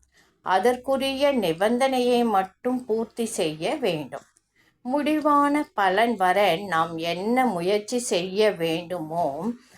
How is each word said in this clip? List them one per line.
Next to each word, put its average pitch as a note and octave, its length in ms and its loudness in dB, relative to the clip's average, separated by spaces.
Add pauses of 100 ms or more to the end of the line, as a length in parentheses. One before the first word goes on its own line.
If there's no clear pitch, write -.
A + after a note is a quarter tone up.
(420)
அதற்குரிய C4 920 0
நிபந்தனையை A#3+ 880 2
மட்டும் A3+ 600 -2
பூர்த்தி A3+ 420 -4
செய்ய F3 500 -4
வேண்டும். D#3+ 460 -4 (600)
முடிவான C#4+ 920 2
பலன் G#3 420 2
வர F#3 400 4
நாம் E3+ 420 -2
என்ன F#3+ 480 0
முயற்சி G#3 520 0
செய்ய G3+ 520 0
வேண்டுமோ, E3 960 -4 (340)